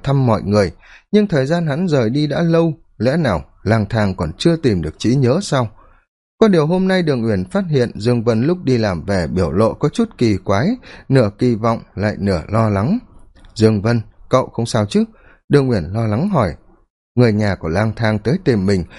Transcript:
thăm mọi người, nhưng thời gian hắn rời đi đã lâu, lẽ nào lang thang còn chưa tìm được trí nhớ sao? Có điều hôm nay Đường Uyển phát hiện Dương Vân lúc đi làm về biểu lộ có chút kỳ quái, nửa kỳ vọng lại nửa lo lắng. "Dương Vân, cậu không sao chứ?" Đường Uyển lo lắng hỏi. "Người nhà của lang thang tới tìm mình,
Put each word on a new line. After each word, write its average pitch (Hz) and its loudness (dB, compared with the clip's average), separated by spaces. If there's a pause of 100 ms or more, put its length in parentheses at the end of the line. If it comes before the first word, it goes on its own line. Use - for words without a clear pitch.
thăm 139 0
mọi 110 0
người, 101 2 (400)
nhưng 208 4
thời 139 0
gian 165 -2
hắn 156 -2
rời 131 2
đi 147 -2
đã 143 -4
lâu, 165 2 (240)
lẽ 131 0
nào 104 0 (180)
lang 107 2
thang 104 0
còn 80 -4
chưa 170 2
tìm 107 0
được 78 -8
trí 117 0
nhớ 139 2
sao? 131 -2 (720)
Có 226 6
điều 165 4
hôm 185 0
nay 185 2
Đường 131 0
Uyển 98 0
phát 196 -4
hiện 127 0
Dương 117 0
Vân 113 0
lúc 180 -2
đi 131 2
làm 92 -2
về 92 0
biểu 80 -2
lộ 104 2
có - -2
chút 226 -2
kỳ 110 2
quái, 123 0 (340)
nửa 127 4 (100)
kỳ 123 0
vọng 113 -2 (160)
lại 101 -2
nửa 92 -2
lo 110 0
lắng. 113 0 (560)
"Dương 110 2
Vân, 117 0 (280)
cậu 127 0
không - -6
sao 107 0
chứ?" 202 0 (460)
Đường 139 4
Uyển 104 0
lo 107 -4
lắng 147 0
hỏi. 110 0 (600)
"Người 117 4
nhà 104 0
của 82 -6
lang 104 0
thang 107 -2
tới 120 -2
tìm 107 0
mình, 95 0 (160)